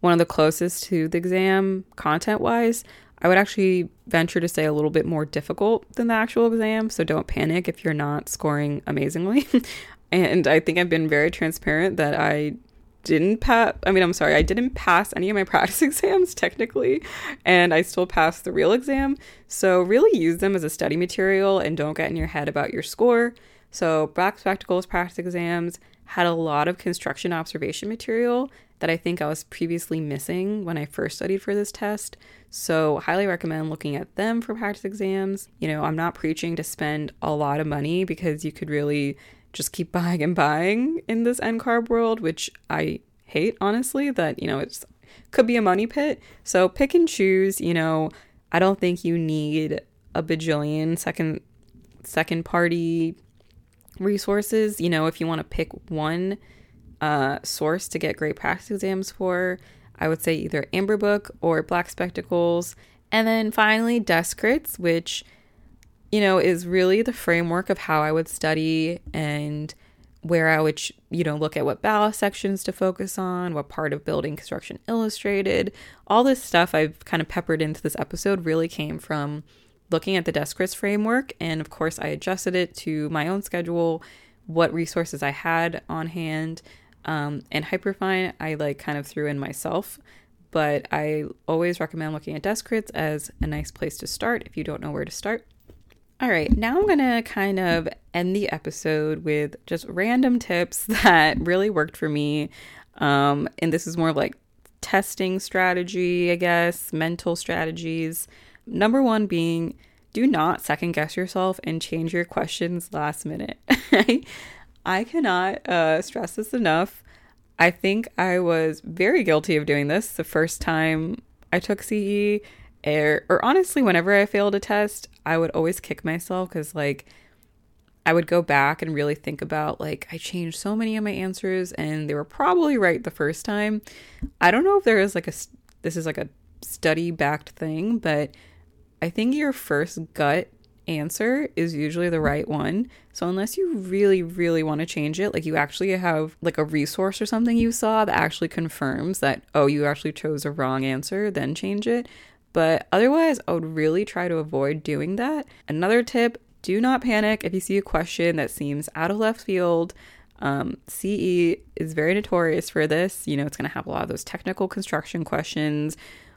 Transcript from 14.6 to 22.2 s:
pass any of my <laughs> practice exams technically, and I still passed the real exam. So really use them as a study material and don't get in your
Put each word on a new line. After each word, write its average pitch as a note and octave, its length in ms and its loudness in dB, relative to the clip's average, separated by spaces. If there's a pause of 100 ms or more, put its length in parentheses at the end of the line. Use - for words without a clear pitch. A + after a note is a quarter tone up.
pass F#3+ 460 2
any F#3 140 0
of G#3+ 40 0
my G3+ 100 2
<laughs> - 80 -10
practice - 300 2
exams F4+ 500 2
technically, B3 720 0 (420)
and F3 300 6
I D#3+ 80 6
still F3+ 240 0
passed E3 380 2
the F#3 80 -6
real D#3 200 4
exam. C4+ 440 0 (320)
So F3+ 320 4
really B3+ 360 6
use E3+ 220 2
them G3 160 2
as F3+ 80 0
a D3+ 80 -2
study - 260 -2
material F#3+ 640 2
and D#3+ 180 -2
don't D3+ 200 -2
get D#3 120 -2
in - 80 -4
your D#3+ 120 -2